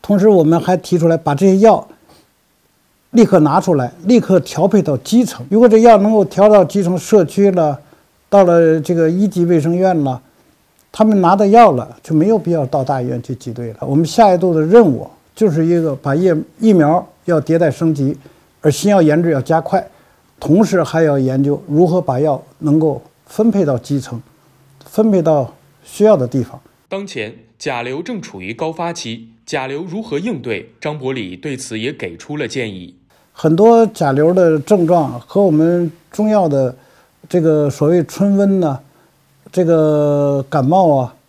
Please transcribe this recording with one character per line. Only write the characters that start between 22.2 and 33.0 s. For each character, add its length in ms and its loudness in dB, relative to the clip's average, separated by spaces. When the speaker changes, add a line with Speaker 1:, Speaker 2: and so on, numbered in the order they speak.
Speaker 1:
能 180 0
够 240 -2
分 240 -2
配 140 0
到 140 -2
基 240 -6
层， 200 -14
分 260 -2
配 120 0
到 340 -2
需 180 -4
要 140 4
的 100 -4
地 160 -4
方。 160 -14
Speaker 2:
当 180 -12
前， 260 -12
甲 240 -8
流 220 -8
正 180 -10
处 200 -16
于 120 -12
高 200 -8
发 180 -8
期， 380 -12
甲 220 -8
流 160 -10
如 200 -10
何 160 -8
应 220 -8
对？ 400 -10
张 180 -10
伯 140 -8
礼 240 -10
对 180 -10
此 240 -12
也 140 -8
给 240 -14
出 180 -14
了 100 -8
建 240 -8
议。 260 -18